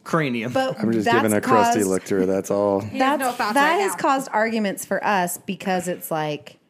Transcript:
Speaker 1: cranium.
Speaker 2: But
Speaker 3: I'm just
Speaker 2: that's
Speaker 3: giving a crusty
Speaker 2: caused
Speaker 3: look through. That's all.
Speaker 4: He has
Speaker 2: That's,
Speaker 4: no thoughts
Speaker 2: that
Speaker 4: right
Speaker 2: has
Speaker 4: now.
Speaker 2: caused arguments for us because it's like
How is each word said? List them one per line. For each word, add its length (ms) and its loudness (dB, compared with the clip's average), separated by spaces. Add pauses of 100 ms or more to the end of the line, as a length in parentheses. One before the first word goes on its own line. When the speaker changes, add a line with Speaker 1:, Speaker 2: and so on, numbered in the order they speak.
Speaker 1:
cranium. 500 -2
Speaker 2:
But 260 -2
Speaker 3:
I'm 120 0
just 140 0
Speaker 2:
that's 160 4
Speaker 3:
giving 160 2
a 40 2
crusty 380 2
Speaker 2:
caused 100 0
Speaker 3:
look 140 0
through. 220 0
That's 260 -2
all. 300 2
Speaker 4:
He 80 -8
has 100 -6
Speaker 2:
That's, 200 2
Speaker 4:
no 120 -2
thoughts 240 -2
Speaker 2:
that 180 4
Speaker 4:
right 80 2
Speaker 2:
has 120 0
Speaker 4:
now. 40 -10
Speaker 2:
caused 340 0
arguments 540 -2
for 180 -2
us 340 0
because 500 -4
it's 240 -6
like 460 -6 (120)